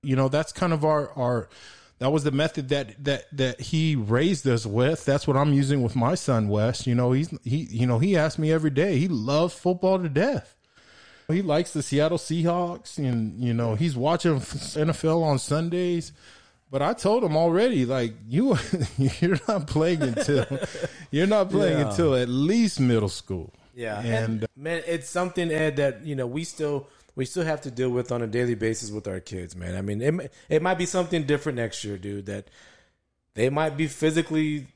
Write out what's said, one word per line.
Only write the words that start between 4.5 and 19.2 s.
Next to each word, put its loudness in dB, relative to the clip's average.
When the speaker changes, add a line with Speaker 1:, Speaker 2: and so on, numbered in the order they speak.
Speaker 1:
with. 0
That's 2
what 2
I'm 4
using 4
with 0
my 2
son, 2
Wes. 0
You 2
know, 4
he's, 0
he, -2
you 0
know, 2
he 4
asks 2
me 2
every 4
day. 2
He 2
loves 0
football 2
to -2
death. -2
He 2
likes 0
the -2
Seattle 2
Seahawks, -2
and, -2
you 0
know, 0
he's 0
watching 2
N 2
F -6
L 2
on 2
Sundays. -2
But -2
I 0
told 2
him 2
already, 4
like, 0
"You, 2
<laughs> -6
you're 2